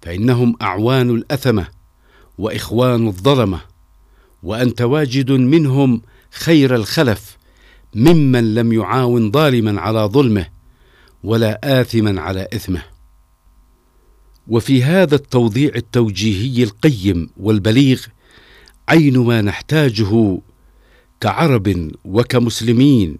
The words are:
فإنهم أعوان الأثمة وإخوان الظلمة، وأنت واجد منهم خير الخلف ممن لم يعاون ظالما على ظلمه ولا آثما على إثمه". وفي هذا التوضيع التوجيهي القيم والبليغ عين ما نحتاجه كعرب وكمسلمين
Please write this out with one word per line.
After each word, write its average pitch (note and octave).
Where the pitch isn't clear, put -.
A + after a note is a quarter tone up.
فإنهم A#2
أعوان A2+
الأثمة A#2
وإخوان A2+
الظلمة، G2+
وأنت A2+
واجد C3
منهم C3+
خير C#3+
الخلف A2+
ممن B2
لم A#2
يعاون A2+
ظالما A#2
على A2
ظلمه G#2+
ولا A2+
آثما G#2
على F#2+
إثمه". F#2+
وفي A#2+
هذا D#3+
التوضيع B2+
التوجيهي A2+
القيم G2+
والبليغ A2
عين D3
ما A#2
نحتاجه G#2+
كعرب G2+
وكمسلمين A#2